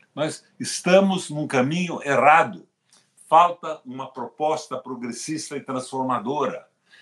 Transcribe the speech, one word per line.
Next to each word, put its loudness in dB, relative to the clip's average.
Nós -6
estamos 2
num -6
caminho -2
errado. 4
Falta 4
uma -12
proposta -4
progressista -8
e -8
transformadora. -4